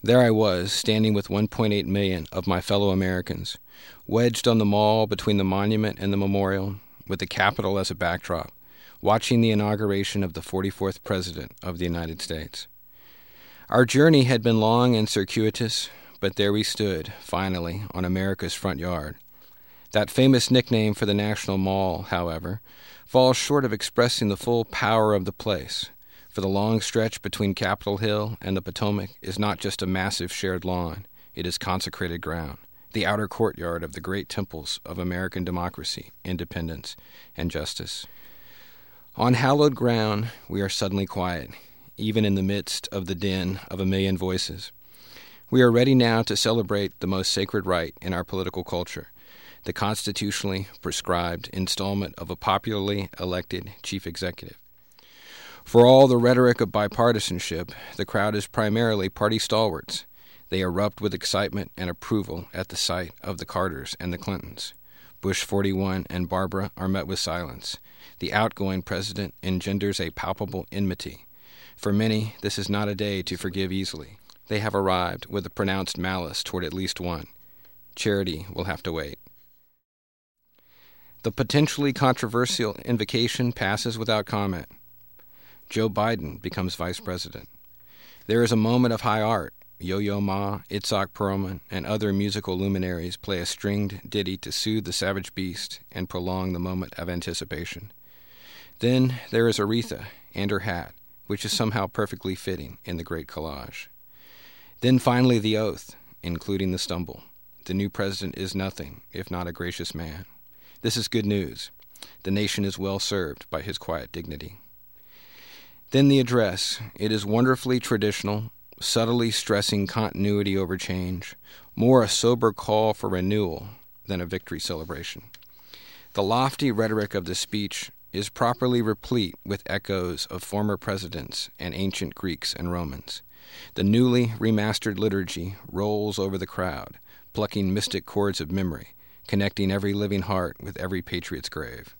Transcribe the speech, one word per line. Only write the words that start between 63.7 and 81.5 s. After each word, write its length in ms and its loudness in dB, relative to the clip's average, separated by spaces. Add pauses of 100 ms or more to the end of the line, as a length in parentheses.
and 140 -6
the 60 -6
Clintons. 560 -8 (480)
Bush 200 -2
forty-one 680 0
and 180 -4
Barbara 480 -2
are 100 -6
met 200 -2
with 120 -4
silence. 600 -6 (400)
The 120 -6
outgoing 520 0
president 500 -6 (100)
engenders 580 -2
a 100 -4
palpable 600 -6
enmity. 540 -4 (540)
For 160 0
many, 480 2
this 160 -2
is 100 -4
not 200 0
a 60 -2
day 280 -2
to 160 -6
forgive 340 -2
easily. 460 -6 (300)
They 100 -2
have 160 -2
arrived 560 0
with 160 -4
a 40 -12
pronounced 460 -2
malice 460 -4
toward 220 -4
at 100 -6
least 260 -4
one. 260 -4 (720)
Charity 560 0
will 120 -4
have 180 -4
to 100 -6
wait. 260 -6 (2000)
The 100 -2
potentially 640 2